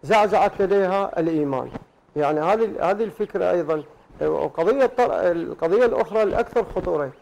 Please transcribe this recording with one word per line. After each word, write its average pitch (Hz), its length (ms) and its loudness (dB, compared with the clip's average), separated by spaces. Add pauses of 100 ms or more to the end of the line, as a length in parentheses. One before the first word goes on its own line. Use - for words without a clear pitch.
زعزعت 202 600 2
لديها 196 580 2
الإيمان. 143 500 -2 (460)
يعني 151 240 0
هذه، 185 500 0
هذه 208 140 -2
الفكرة 190 460 -4
أيضًا، 160 320 -2 (400)
آه، 156 80 0
وقضية 165 540 0
الطر-، 247 280 0
القضية 170 720 0
الأخرى 214 380 0
الأكثر 226 420 0
خطورة 160 460 -4 (120)